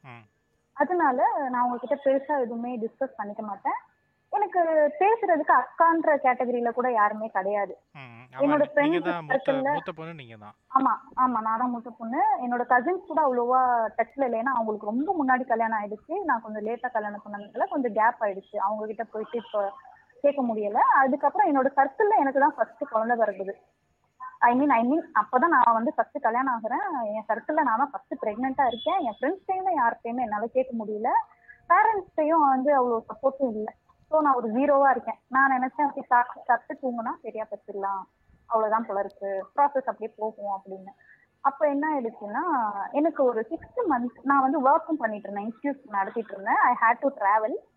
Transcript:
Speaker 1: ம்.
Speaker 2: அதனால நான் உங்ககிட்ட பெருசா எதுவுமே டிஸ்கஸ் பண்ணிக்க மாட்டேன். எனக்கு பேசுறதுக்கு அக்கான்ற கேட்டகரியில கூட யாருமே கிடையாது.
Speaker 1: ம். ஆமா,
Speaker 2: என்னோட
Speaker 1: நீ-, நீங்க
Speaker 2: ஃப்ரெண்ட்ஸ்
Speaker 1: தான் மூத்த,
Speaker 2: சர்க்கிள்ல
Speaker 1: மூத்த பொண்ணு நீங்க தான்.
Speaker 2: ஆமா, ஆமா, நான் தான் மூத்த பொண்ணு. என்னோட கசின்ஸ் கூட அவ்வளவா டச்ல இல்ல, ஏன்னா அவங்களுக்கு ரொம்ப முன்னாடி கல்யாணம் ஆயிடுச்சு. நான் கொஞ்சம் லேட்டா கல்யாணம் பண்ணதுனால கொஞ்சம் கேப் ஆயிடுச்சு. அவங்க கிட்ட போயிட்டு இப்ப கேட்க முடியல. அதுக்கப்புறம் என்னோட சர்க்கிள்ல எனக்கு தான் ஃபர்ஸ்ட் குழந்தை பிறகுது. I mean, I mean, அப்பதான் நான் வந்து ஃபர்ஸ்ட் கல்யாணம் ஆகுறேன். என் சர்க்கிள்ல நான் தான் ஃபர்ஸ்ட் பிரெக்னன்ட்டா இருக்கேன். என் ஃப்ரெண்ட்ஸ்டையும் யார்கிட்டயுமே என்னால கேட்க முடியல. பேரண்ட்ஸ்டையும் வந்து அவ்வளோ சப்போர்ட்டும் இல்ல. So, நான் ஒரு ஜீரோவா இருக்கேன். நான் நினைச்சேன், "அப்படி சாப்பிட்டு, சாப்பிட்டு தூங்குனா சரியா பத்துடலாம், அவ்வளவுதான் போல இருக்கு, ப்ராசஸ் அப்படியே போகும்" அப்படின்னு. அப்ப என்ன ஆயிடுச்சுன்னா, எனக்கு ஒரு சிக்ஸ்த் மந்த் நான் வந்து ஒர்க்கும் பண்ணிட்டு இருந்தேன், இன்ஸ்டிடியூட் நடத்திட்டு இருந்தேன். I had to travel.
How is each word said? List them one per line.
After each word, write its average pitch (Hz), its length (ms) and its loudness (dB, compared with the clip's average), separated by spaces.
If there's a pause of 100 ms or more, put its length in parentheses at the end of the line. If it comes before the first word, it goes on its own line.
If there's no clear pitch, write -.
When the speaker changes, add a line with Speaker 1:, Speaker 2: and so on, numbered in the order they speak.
Speaker 1:
ம். 120 220 -16 (480)
Speaker 2:
அதனால 302 760 0
நான் 247 140 0
உங்ககிட்ட 247 320 -2
பெருசா 277 440 0
எதுவுமே 240 400 -6
டிஸ்கஸ் 226 380 -8
பண்ணிக்க 208 260 -10
மாட்டேன். 214 300 -6 (560)
எனக்கு 330 720 2
பேசுறதுக்கு 359 520 2
அக்கான்ற 320 720 4
கேட்டகரியில 240 480 0
கூட 247 200 0
யாருமே 214 360 0
கிடையாது. 202 500 -2 (160)
Speaker 1:
ம். 123 440 -18
ஆமா, - 40 0
Speaker 2:
என்னோட - 0 -
Speaker 1:
நீ-, 285 400 2
நீங்க 320 180 2
Speaker 2:
ஃப்ரெண்ட்ஸ் 359 120 -4
Speaker 1:
தான் 170 140 -6
மூத்த, 262 260 0
Speaker 2:
சர்க்கிள்ல 269 200 0
Speaker 1:
மூத்த 285 200 -4
பொண்ணு 160 220 -12
நீங்க 123 220 -18
தான். 104 180 -20 (220)
Speaker 2:
ஆமா, 262 440 0
ஆமா, 247 220 0
நான் 220 180 -4
தான் 247 100 -2
மூத்த 240 200 -10
பொண்ணு. 240 340 -4 (220)
என்னோட 240 140 -4
கசின்ஸ் 254 480 0
கூட 285 140 -2
அவ்வளவா 247 760 0
டச்ல 233 260 -4
இல்ல, 233 140 -2
ஏன்னா 226 60 -4
அவங்களுக்கு 226 420 -2
ரொம்ப 285 400 -2
முன்னாடி 254 200 2
கல்யாணம் 226 340 0
ஆயிடுச்சு. 220 460 -8
நான் 240 160 0
கொஞ்சம் 214 240 -10
லேட்டா 240 260 -6
கல்யாணம் 208 300 -6 (100)
பண்ணதுனால 208 380 -6
கொஞ்சம் 254 240 -2
கேப் 220 260 2
ஆயிடுச்சு. 196 360 -6
அவங்க 214 300 -2
கிட்ட 214 180 -8
போயிட்டு 214 340 -8
இப்ப 202 340 -4 (500)
கேட்க 285 200 2
முடியல. 214 340 -4
அதுக்கப்புறம் 294 800 4
என்னோட 262 120 2
சர்க்கிள்ல 349 520 2
எனக்கு 277 200 2
தான் 285 160 4
ஃபர்ஸ்ட் - 340 -4
குழந்தை 226 280 0
பிறகுது. 196 340 -2 (880)
I 240 200 4
mean, 294 80 2
I 240 200 2
mean, 311 140 2 (200)
அப்பதான் 254 260 2
நான் 240 260 4
வந்து 233 200 0
ஃபர்ஸ்ட் 226 280 -4
கல்யாணம் 240 400 -2
ஆகுறேன். 277 420 -4
என் 214 240 -6
சர்க்கிள்ல 302 340 -2
நான் 226 160 0
தான் 277 140 0
ஃபர்ஸ்ட் - 300 -12
பிரெக்னன்ட்டா 254 460 -2
இருக்கேன். 302 320 -2
என் 240 220 -4
ஃப்ரெண்ட்ஸ்டையும் 370 600 -2
யார்கிட்டயுமே 233 400 -2
என்னால 214 260 -4
கேட்க 240 380 -2
முடியல. 214 220 -4 (600)
பேரண்ட்ஸ்டையும் 339 800 4
வந்து 262 360 2
அவ்வளோ 233 140 0
சப்போர்ட்டும் 269 500 -2
இல்ல. 214 240 -6 (360)
So, 311 120 4
நான் 285 120 4
ஒரு 233 180 0
ஜீரோவா 277 380 4
இருக்கேன். - 380 -2
நான் 269 240 4
நினைச்சேன், 254 300 -2
"அப்படி 277 260 -2
சாப்பிட்டு, 247 380 0
சாப்பிட்டு 254 440 -2
தூங்குனா 240 200 -6 (120)
சரியா 220 240 -10
பத்துடலாம், 196 560 -8 (440)
அவ்வளவுதான் 220 400 0
போல 196 140 -4
இருக்கு, 196 460 -6 (100)
ப்ராசஸ் 285 300 2
அப்படியே 220 320 -6
போகும்" 202 440 -6
அப்படின்னு. 190 280 -16 (520)
அப்ப 277 260 0
என்ன 285 260 -2
ஆயிடுச்சுன்னா, 226 480 -6 (500)
எனக்கு 302 320 0
ஒரு 233 260 0
சிக்ஸ்த் - 300 -10 (100)
மந்த் 240 320 -2
நான் 277 200 4
வந்து 269 280 2
ஒர்க்கும் 320 280 2
பண்ணிட்டு 208 340 -6
இருந்தேன், 208 220 -8
இன்ஸ்டிடியூட் - 360 -8
நடத்திட்டு 208 440 -4
இருந்தேன். 202 220 -2
I 285 260 4
had 240 200 4
to 277 80 2
travel. 220 440 0 (240)